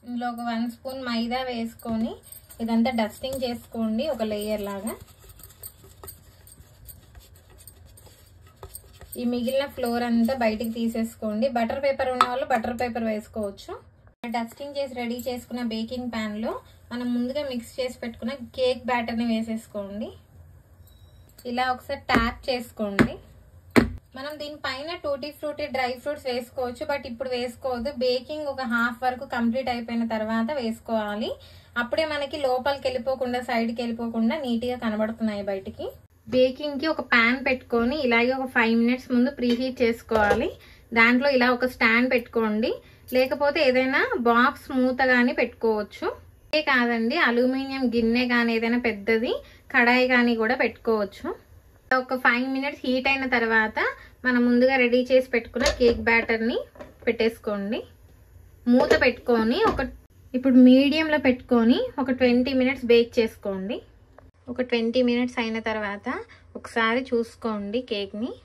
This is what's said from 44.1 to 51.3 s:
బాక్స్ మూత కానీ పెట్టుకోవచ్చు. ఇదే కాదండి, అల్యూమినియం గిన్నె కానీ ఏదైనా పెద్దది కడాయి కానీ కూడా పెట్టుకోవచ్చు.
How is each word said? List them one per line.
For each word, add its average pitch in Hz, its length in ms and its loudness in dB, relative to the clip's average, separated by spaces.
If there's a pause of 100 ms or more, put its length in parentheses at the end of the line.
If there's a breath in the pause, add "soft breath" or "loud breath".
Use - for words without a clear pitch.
బాక్స్ 240 460 2
మూత 254 220 2 (160)
కానీ 247 260 4
పెట్టుకోవచ్చు. 226 640 -2 (440)
ఇదే 302 100 2 (140)
కాదండి, 240 420 0 (120)
అల్యూమినియం 262 560 0 (100)
గిన్నె 233 300 2 (100)
కానీ 233 240 2
ఏదైనా 233 300 0
పెద్దది 226 440 0 (420 loud breath)
కడాయి 247 400 6
కానీ 240 180 4 (120)
కూడా 233 180 2
పెట్టుకోవచ్చు. 226 640 -2 (680)